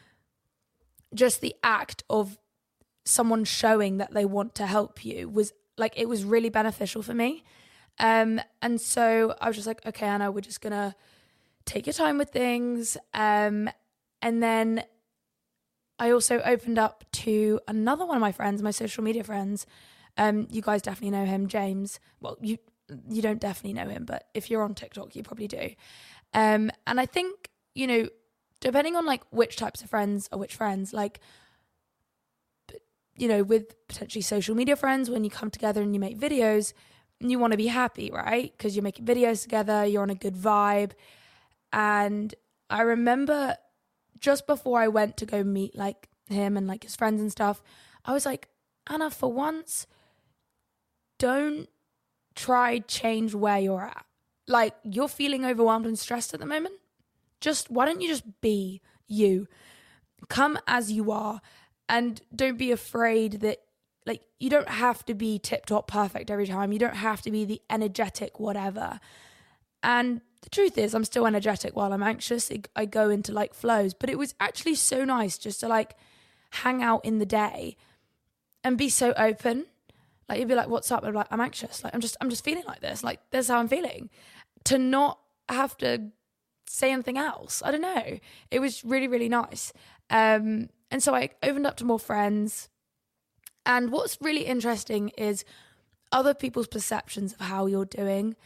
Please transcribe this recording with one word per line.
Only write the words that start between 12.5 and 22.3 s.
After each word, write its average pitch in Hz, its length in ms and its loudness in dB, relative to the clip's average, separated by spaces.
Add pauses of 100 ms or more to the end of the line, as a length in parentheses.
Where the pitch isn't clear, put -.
Um, 208 560 2 (520)
and 233 220 0
then 226 400 2 (1120)
I 233 140 4
also 240 340 4
opened 233 340 2
up 220 320 2
to 214 560 2
another 240 380 0
one 339 100 0
of 233 60 4
my 208 100 4
friends, 202 300 -2
my 208 100 0
social 220 320 -4
media 220 200 0
friends. 202 420 -4 (500)
Um, 214 340 2
you 220 120 -6
guys 208 200 0
definitely 202 360 -4
know 196 80 0
him, 196 220 0
James. 196 520 -4 (220)
Well, - 180 -10